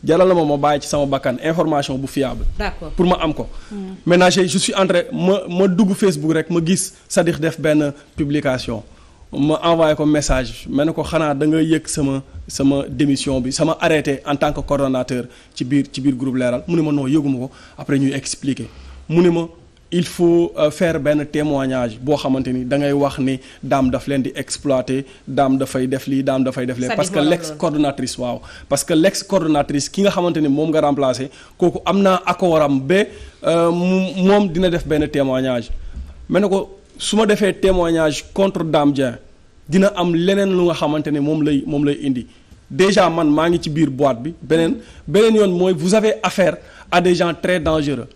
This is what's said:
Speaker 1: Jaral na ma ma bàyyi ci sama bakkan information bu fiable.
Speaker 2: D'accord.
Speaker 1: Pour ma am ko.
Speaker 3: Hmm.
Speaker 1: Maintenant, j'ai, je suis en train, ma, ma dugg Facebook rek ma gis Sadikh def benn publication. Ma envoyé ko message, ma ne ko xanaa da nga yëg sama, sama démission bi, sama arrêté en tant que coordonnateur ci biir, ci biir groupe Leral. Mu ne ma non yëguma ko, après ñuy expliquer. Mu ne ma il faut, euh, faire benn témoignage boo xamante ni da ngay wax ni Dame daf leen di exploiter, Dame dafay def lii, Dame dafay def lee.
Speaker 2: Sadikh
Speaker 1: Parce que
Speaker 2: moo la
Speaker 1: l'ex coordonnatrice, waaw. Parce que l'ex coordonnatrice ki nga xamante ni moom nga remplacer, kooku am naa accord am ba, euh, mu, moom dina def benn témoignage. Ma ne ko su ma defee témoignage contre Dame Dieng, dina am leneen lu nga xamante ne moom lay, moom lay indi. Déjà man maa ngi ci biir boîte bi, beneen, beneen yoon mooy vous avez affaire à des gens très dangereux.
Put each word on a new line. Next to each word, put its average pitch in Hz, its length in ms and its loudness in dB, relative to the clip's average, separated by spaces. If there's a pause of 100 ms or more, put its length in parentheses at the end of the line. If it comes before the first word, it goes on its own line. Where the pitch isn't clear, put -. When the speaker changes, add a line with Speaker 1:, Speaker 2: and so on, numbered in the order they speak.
Speaker 1:
Jaral 170 220 4
na 185 60 4
ma 170 100 2
ma 147 140 0
bàyyi 147 240 0
ci - 60 -12
sama 143 180 -2
bakkan 135 360 -2
information 156 540 -2
bu 135 100 -6
fiable. 127 380 -4 (140)
Speaker 2:
D'accord. 170 320 -6
Speaker 1:
Pour 175 160 0
ma 185 160 4
am 160 100 -2
ko. 120 140 -6 (240)
Speaker 3:
Hmm. 190 240 -10 (100)
Speaker 1:
Maintenant, 180 240 6
j'ai, 185 180 2
je 170 120 -2
suis - 160 -2
en 190 120 2
train, 175 160 2 (100)
ma, 180 360 2
ma 180 180 2
dugg 190 280 4
Facebook 160 400 0
rek 156 160 0
ma 170 140 2
gis 180 280 0 (160)
Sadikh 170 320 0
def 160 200 -2
benn 151 320 2 (240)
publication. 139 680 -2 (500)
Ma 147 320 2
envoyé 160 320 4
ko 156 80 -2
message, 139 640 0
ma 139 160 0
ne 160 80 0
ko 156 100 -6
xanaa 156 320 -2
da 147 120 0
nga 160 160 2
yëg 160 260 0
sama, 135 340 -2 (240)
sama 139 420 0
démission 135 520 0
bi, 127 100 -4
sama 151 300 0
arrêté 151 460 0
en 143 100 -2
tant 151 160 0
que 143 80 -6
coordonnateur 131 640 -2 (300)
ci 139 100 -6
biir, 135 260 0
ci 135 120 -6
biir 139 120 2
groupe 131 220 -4
Leral. 123 320 0
Mu 170 80 0
ne 165 60 2
ma 151 100 0
non 143 160 0
yëguma 143 300 0
ko, 131 120 -8 (280)
après 143 200 -2
ñuy 139 140 2
expliquer. 131 560 -6 (400)
Mu 170 140 4
ne 175 80 6
ma 165 180 -2 (440)
il 175 140 0
faut, 170 520 2
euh, 151 140 2
faire 165 260 0
benn 147 280 0
témoignage 135 720 -2
boo 139 160 0
xamante 131 320 -2
ni 127 160 -4
da 135 140 -2
ngay 143 140 0
wax 139 260 0
ni 131 200 -2 (240)
Dame 135 280 2
daf 123 180 -4
leen 139 140 0
di - 120 -4
exploiter, 131 720 -2 (220)
Dame 135 320 2
dafay 131 300 -2
def 131 180 -4
lii, 139 160 0
Dame 135 220 0
dafay 127 220 -4
def 123 120 -6
lee. 127 80 -2
Speaker 2:
Sadikh 127 100 -2
Speaker 1:
Parce 143 140 0
que - 80 -2
Speaker 2:
moo 147 60 2
la 156 60 4
Speaker 1:
l'ex 165 280 -2
coordonnatrice, 147 600 -2
waaw. 123 220 -6 (280)
Parce 139 160 0
que 165 100 -2
l'ex 180 280 2
coordonnatrice 147 680 0
ki - 140 -2
nga 196 80 4
xamante 175 300 0
ni 151 80 2
moom 151 220 0
nga 156 100 2
remplacer, 139 480 0 (300)
kooku 180 260 2
am 190 180 2
naa 190 240 4
accord 175 360 2
am 143 180 2
ba, 175 220 2 (440)
euh, 170 240 2
mu, 185 420 0 (160)
moom 202 200 4
dina 175 220 0
def 165 160 -2
benn 147 220 0
témoignage. 131 600 -2 (580)
Ma 170 120 2
ne 208 80 2
ko 190 300 -4 (200)
su - 180 -4
ma 220 100 4
defee 202 280 2
témoignage 165 800 0
contre 190 320 0
Dame 147 280 2
Dieng, 131 220 -2 (540)
dina 190 260 4
am 175 180 0
leneen 196 380 2
lu 180 140 2
nga 170 100 2
xamante 151 380 -2
ne 147 80 0
moom 151 240 0
lay, 143 220 0
moom 147 180 -2
lay 143 180 0
indi. 127 240 -4 (420)
Déjà 185 420 2
man 165 200 0
maa 156 180 2
ngi 165 140 2
ci 160 80 -6
biir 147 200 0
boîte 131 320 0
bi, 165 200 -8
beneen, 156 320 2 (320)
beneen 214 300 4
yoon 202 200 4
mooy 185 160 2
vous 180 220 0
avez 214 260 4
affaire 180 360 0 (340)
à 175 100 4
des 175 140 4
gens 170 260 0
très 180 200 0
dangereux. 147 560 -2